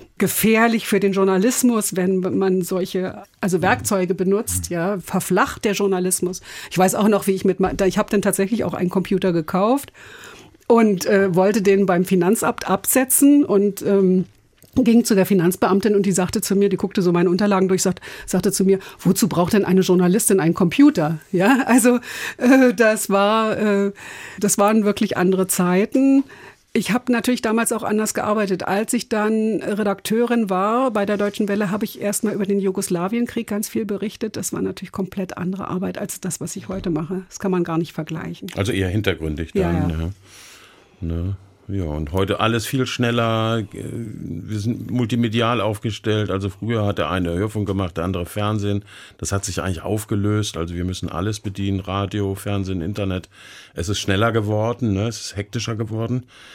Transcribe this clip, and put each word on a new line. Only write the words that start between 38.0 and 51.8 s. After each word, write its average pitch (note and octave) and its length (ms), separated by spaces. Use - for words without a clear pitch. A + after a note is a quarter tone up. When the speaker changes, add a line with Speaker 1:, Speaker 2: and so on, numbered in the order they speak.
Speaker 2:
Also G2 160
eher F#2+ 180
hintergründig E2 640
Speaker 1:
Ja, F2+ 180
Speaker 2:
dann, F2 200
Speaker 1:
ja. D#2+ 80
Speaker 2:
ja. E2 100
Ne? E2+ 340
Ja, G2 160
und D2+ 280
heute G2 280
alles A2 260
viel B2+ 220
schneller. A2+ 720
Äh, G#2 120
wir A2 880
sind A#2 300
multimedial A#2 720
aufgestellt. G#2+ 720
Also G2 180
früher G#2+ 380
hat G2 100
der D#2 140
eine F2 240
Hörfunk G#2 320
gemacht, F#2+ 300
der E2 60
andere F2+ 220
Fernsehen. G#2 580
Das - 120
hat G2 140
sich F2+ 160
eigentlich F2 220
aufgelöst. G#2 720
Also E2+ 160
wir F2 120
müssen F#2 220
alles G#2 320
bedienen, G2 420